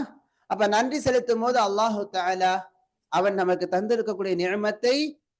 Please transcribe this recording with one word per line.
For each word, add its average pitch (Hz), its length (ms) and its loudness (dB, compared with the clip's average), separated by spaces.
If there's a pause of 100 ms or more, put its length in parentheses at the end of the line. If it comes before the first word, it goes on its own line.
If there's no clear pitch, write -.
(500)
அப்ப 196 160 0
நன்றி 240 340 0
செலுத்தும் 240 400 0
போது 247 200 0
அல்லாஹு 208 400 0 (120)
தஆலா 185 420 0 (580)
அவன் 190 220 2
நமக்கு 180 320 0
தந்திருக்கக்கூடிய 202 680 0
நிஅமத்தை 208 640 0 (440)